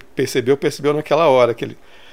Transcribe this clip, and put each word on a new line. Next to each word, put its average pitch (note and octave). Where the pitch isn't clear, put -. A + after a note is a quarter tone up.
percebeu, C3
percebeu D3
naquela D3+
hora B2
que -
ele, -